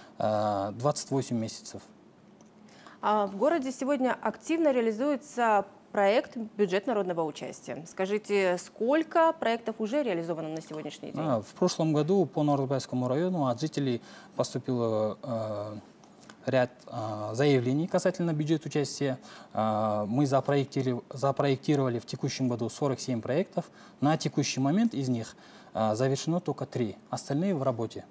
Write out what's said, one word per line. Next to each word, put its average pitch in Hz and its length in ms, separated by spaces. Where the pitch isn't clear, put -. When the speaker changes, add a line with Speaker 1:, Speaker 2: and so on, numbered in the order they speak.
Speaker 1:
э, 104 560
двадцать 131 360
восемь 123 280
месяцев. - 420
Speaker 2:
А 208 220
в 196 100
городе 269 360
сегодня 254 500
активно 311 480
реализуется 233 960
проект 208 460
«Бюджет 208 500
народного 180 380
участия». - 640
Скажите, 196 680
сколько 320 760
проектов 226 480
уже 247 240
реализовано 165 460
на 160 120
сегодняшний - 480
день? 143 100
Speaker 1:
А, 139 220
в - 120
прошлом 170 380
году 160 340
по 151 180
Нордбайскому 131 640
району 165 380
от 120 140
жителей 139 400
поступило, 113 840
э, 107 580
ряд, 123 240
э, 110 460
заявлений 135 560
касательно 180 440
бюджет 156 340
участия. 139 520
Э, 107 540
мы 123 180
запроектили-, 135 840
запроектировали 135 880
в - 80
текущем 135 420
году 120 200
сорок 135 320
семь 120 200
проектов. 165 480
На 151 160
текущий 143 440
момент 190 340
из 135 140
них, 117 260
э, 110 220
завершено 135 420
только 139 280
три, 113 280
остальные 160 460
в 135 80
работе. 117 460